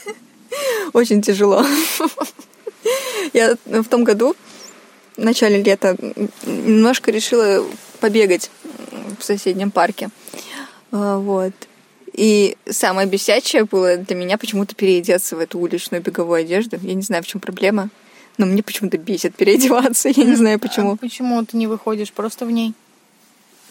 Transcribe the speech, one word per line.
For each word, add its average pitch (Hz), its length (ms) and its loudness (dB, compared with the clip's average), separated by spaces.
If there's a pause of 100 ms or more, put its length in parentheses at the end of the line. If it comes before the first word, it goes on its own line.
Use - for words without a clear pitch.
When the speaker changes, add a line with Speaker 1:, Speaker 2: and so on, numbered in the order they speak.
(260)
Speaker 1:
<laughs> 480 680 -6
Очень 233 300 4
тяжело. 202 420 2 (340)
<laughs> 427 1300 -6
Я 233 240 4 (100)
в 220 180 -2
том 240 200 2
году, 226 300 2 (840)
в - 80 -10
начале 214 380 4
лета, 196 360 2
м, - 300 -6 (180)
немножко 226 640 2
решила 214 540 2 (360)
побегать 202 500 2 (680)
в - 60 -14
соседнем 202 460 -2
парке. 190 380 0 (840)
А, 202 260 -2
вот. 190 340 -2 (640)
И 208 420 4 (140)
самое 196 360 0
бесячее 214 580 2
было 185 320 2
для 180 200 -4
меня 180 220 -2
почему-то 202 360 -4
переодеться 180 600 0
в - 20 -8
эту 165 200 -6
уличную 175 440 -4
беговую 170 380 -2
одежду. 185 420 -2
Я 185 120 -6
не 190 80 -4
знаю, 185 200 -4
в 185 40 -12
чем - 140 -10
проблема, 196 480 -2 (500)
но 202 80 2
мне 190 160 0
почему-то - 360 -6
бесит 175 380 -4
переодеваться. 247 720 4
<laughs> 262 80 2
Я 262 80 6
не 240 120 6
знаю, 220 200 4
Speaker 2:
А - 20 2
Speaker 1:
почему. 208 380 -2
Speaker 2:
почему 240 480 -4
ты 226 120 -6
не 226 100 0
выходишь 214 460 -4
просто 220 340 -8
в 233 40 -4
ней? 226 220 -2 (1000)